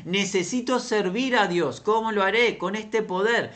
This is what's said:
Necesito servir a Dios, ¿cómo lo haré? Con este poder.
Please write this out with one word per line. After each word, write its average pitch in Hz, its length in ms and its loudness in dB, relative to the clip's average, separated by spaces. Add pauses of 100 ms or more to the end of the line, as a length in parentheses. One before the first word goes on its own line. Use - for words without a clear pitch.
Necesito 196 760 0
servir 226 560 0
a 208 120 4
Dios, 165 340 0
¿cómo 220 300 0
lo 208 100 0
haré? 208 380 2
Con 190 160 -4
este 214 260 -2
poder. 185 540 0